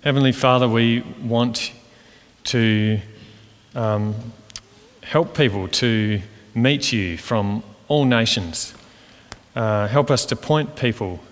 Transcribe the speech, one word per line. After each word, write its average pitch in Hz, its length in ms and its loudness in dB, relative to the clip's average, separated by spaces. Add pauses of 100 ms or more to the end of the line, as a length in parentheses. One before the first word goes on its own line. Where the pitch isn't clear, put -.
Heavenly 135 300 2
Father, 127 360 4
we 117 320 2 (220)
want 117 480 -2 (720)
to, 110 560 2 (760)
um, 107 400 -2 (880)
help 170 340 -2
people 101 320 0
to 107 540 0 (320)
meet 127 400 2
you 92 240 -2
from 104 460 -2 (240)
all 147 180 2
nations. 113 680 0 (800)
Uh, 107 320 0
help 135 240 2
us 123 140 2
to - 100 -4
point 151 400 -2
people 107 460 -4 (100)